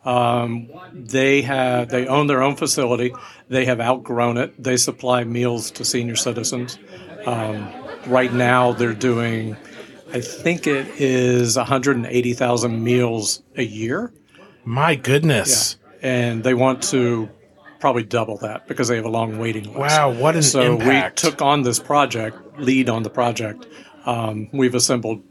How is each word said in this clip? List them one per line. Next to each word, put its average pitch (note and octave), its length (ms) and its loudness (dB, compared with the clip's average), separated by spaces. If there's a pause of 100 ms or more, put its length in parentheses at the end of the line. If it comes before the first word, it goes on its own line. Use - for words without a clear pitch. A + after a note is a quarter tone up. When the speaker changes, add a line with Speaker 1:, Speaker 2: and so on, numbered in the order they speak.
Speaker 1:
Mm. - 20 -2
Speaker 2:
Um, A#2+ 600 0 (240)
they C3+ 480 2
have, B2 480 0
they B2+ 180 0
own C#3+ 200 2
their C3+ 140 2
own C#3 140 2
facility. B2 580 0 (360)
They B2+ 160 0
have B2 160 0
outgrown A#2+ 560 0
it. C3+ 240 -4
They B2+ 160 0
supply B2 480 0
meals A#2+ 460 -2
to - 140 -10
senior A#2 300 -2
citizens. B2 640 -4 (460)
Um, A2 440 -4 (380)
right B2+ 260 2
now B2 380 4
they're A2+ 220 0
doing, A2+ 640 -2 (560)
I B2 80 -4
think E3 460 -4
it C3+ 200 -2 (140)
is B2 560 2
a A#2+ 80 0
hundred C3 320 0
and A#2 100 -4
eighty B2 260 0
thousand A#2+ 480 0
meals A#2 640 0 (140)
a C3+ 60 -2
year. A2+ 500 -6 (500)
Speaker 1:
My C#3+ 320 0
goodness. C3+ 800 0 (260)
Speaker 2:
Yeah. C3+ 80 -4
And A#2+ 360 0
they B2+ 80 4
want B2+ 300 2
to A#2+ 460 0 (520)
probably A#2+ 220 2
double A2 340 -2
that A2 320 -10
because - 180 -2
they A#2+ 80 0
have A2 100 -4
a A2+ 40 -4
long A2+ 280 -2
waiting A2 280 -4
list. G#2+ 120 -12
Speaker 1:
Wow, C#3+ 340 4
what D3 260 2
an D#3 60 4
Speaker 2:
So C#3 180 4
Speaker 1:
impact. B2 640 2
Speaker 2:
we E3 60 4
took D3 120 -4
on C#3+ 220 4
this A#2 140 0
project, A#2 600 0 (200)
lead C3 320 2
on A2+ 140 0
the B2 60 -4
project. A2+ 580 -2 (380)
Um, A2 480 -4
we've B2+ 220 2
assembled A2+ 560 0